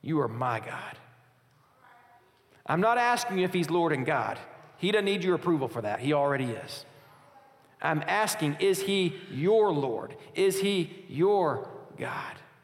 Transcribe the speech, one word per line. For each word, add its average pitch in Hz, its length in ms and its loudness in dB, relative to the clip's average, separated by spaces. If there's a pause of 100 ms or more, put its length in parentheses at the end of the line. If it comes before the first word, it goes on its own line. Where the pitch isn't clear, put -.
You 151 200 -2
are 127 80 0
my 117 320 -4
God"? - 380 -12 (1700)
I'm 160 140 0
not 233 180 4
asking 240 400 2
you 180 60 4
if 180 80 -2
he's 170 180 0
Lord 170 220 2
and 131 140 -2
God. 117 320 -2 (380)
He 185 160 0
doesn't 208 120 4
need 196 200 0
your 180 100 2
approval 160 340 0
for 120 140 -6
that. 104 180 -4
He 139 120 0
already 139 340 2
is. - 400 -8 (960)
I'm 156 260 -2
asking, 180 540 0
is 190 200 2
he 196 340 0 (160)
your 196 420 4
Lord? 135 420 -4 (200)
Is 190 260 2
he 196 480 -2
your 175 600 2 (300)
God? - 360 -8 (300)